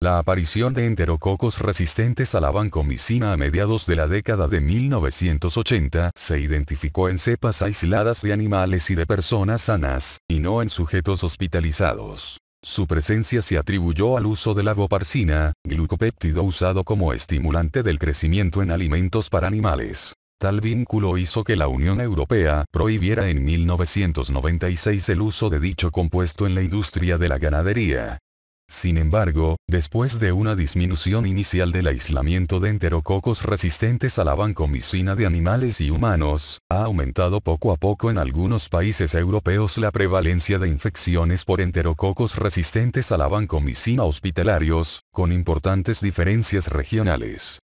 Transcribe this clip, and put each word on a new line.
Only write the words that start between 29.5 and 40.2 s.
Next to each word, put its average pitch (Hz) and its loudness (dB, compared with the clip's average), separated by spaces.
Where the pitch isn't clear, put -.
después 113 -2
de 98 2
una 104 0
disminución 90 0
inicial 92 0
del 85 0
aislamiento 78 0
de 101 0
enterococos 95 0
resistentes 113 0
a 92 4
la 73 2
vancomicina 92 0
de 107 2
animales 95 2
y 73 0
humanos, 78 0
ha 95 0
aumentado 92 0
poco 82 0
a 85 2
poco 104 0
en 101 0
algunos 85 0
países 90 0
europeos 98 0
la 107 2
prevalencia 92 2